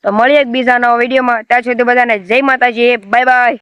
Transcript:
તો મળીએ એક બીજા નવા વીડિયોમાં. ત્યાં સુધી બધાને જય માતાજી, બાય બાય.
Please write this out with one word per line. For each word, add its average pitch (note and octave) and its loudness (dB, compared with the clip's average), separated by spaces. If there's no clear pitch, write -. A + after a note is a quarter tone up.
તો G3+ -2
મળીએ B3+ 2
એક C4+ -2
બીજા B3 0
નવા A#3+ 0
વીડિયોમાં. A#3+ -2
ત્યાં B3 0
સુધી B3 -2
બધાને A#3+ 0
જય G#3 -2
માતાજી, B3 0
બાય A3+ -2
બાય. B3 2